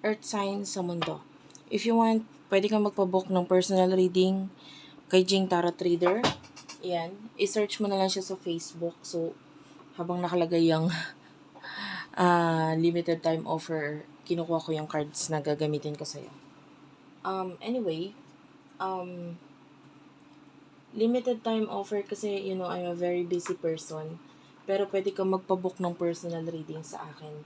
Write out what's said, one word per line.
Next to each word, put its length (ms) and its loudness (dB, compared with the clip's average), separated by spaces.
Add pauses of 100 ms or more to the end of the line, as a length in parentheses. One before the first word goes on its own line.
Earth 160 -2
sign 400 -2
sa 160 -6
mundo. 400 -4 (480)
If 160 -2
you 160 4
want, 240 4 (240)
pwede 240 4
kang 160 4
magpa-book 400 2
ng 160 4
personal 480 4
reading 560 4 (640)
kay 160 8
Jing 240 2
Tarot 240 2
Reader. 480 4 (560)
Ayan. 320 -4 (240)
I-search 480 0
mo 80 0
na 80 2
lang 80 4
siya 160 -2
sa 160 -8
Facebook. 640 -6
So, 320 -4 (640)
habang 240 -2
nakalagay 480 2
yung, 240 2 (600)
<laughs> 600 -12
ah, 640 4
limited 400 2
time 240 0
offer, 640 -4 (220)
kinukuha 320 0
ko 80 -12
yung 160 -2
cards 480 -4
na 80 0
gagamitin 560 -2
ko 80 -10
sa'yo. 240 -12 (960)
Um, 400 -4
anyway, 480 -2 (640)
um, 640 -8 (1500)
limited 480 2
time 240 0
offer 400 -4
kasi, 320 -6
you 160 -4
know, 160 -4
I'm 160 -4
a 80 -4
very 320 0
busy 320 -2
person. 640 -6 (480)
Pero 240 2
pwede 240 2
kang 160 2
magpa-book 480 -2
ng 160 -2
personal 480 -4
reading 400 -8
sa 240 -12
akin. 360 -14